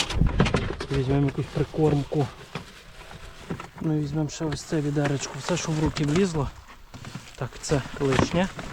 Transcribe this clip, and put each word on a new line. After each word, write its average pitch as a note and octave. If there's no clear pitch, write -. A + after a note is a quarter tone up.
візьмем C#3
якусь C3+
прикормку. D3
Ну, D#3
візьмем D3
ще E3
ось C#3+
це D#3+
відеречко. C#3+
Все, E3+
що -
в D#3
руки D#3
влізло. D#3
Так, B2
це C#3+
лишнє. C#3+